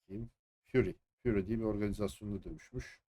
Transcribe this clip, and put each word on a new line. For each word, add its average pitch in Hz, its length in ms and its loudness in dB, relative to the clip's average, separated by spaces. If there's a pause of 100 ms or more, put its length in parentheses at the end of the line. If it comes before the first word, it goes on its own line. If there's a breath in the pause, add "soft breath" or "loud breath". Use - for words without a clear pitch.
Bakayım. 110 300 -8 (340)
Fury. 101 300 4 (280)
Fury 101 240 2
diye 113 120 0
bir 113 40 0
organizasyonda 104 800 -2
dövüşmüş. - 580 -10 (120)